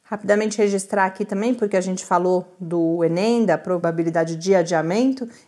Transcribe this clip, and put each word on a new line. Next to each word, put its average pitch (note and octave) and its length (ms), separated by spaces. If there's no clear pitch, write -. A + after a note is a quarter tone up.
Rapidamente G#3 540
registrar G3+ 480
aqui F#3+ 180
também, G#3 300
porque G#3 220
a F#3 40
gente F#3 240
falou F3+ 560
do E3+ 420
enem, G#3 420
da E3 140
probabilidade E3 800
de F#3 180
adiamento, F#3 720